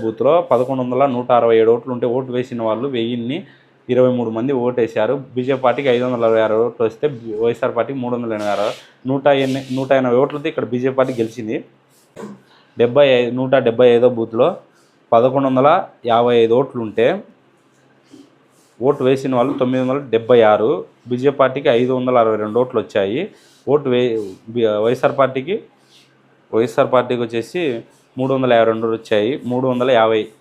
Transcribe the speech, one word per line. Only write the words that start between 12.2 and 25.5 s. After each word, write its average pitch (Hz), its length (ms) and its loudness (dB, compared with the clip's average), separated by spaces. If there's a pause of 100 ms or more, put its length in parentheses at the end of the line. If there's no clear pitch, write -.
డెబ్బై 123 240 4 (140)
ఐదు, 120 200 -2
నూట 131 140 0 (140)
డెబ్బై 120 280 4
ఐదో 120 220 4
బూత్లో 113 300 0 (680)
పదకొండు 131 360 2
వందల 131 200 4 (420)
యాభై 120 320 2
ఐదు 113 160 2
ఓట్లు 131 280 -4
ఉంటే 113 200 0 (1800)
ఓటు 143 180 -2
వేసిన 131 320 0
వాళ్ళు 139 220 0
తొమ్మిది 127 220 0
వందల 131 160 -2 (140)
డెబ్బై 117 260 2 (120)
ఆరు, 107 180 2 (400)
బీజేపీ 131 320 0
పార్టీకి 135 380 2
ఐదు 127 200 0
వందల 127 240 0
అరవై 110 200 2
రెండు 107 200 -2
ఓట్లు 123 200 -2
వచ్చాయి. 104 400 -4 (440)
ఓటు 139 280 0
వే-, 123 200 0 (380)
బి-, 113 160 0 (160)
వైఎస్ఆర్ 127 380 0
పార్టీకి, 131 340 -4 (960)